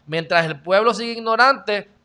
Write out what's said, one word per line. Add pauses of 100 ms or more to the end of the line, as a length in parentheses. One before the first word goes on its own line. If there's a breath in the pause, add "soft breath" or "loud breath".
Mientras
el
pueblo
siga
ignorante, (160)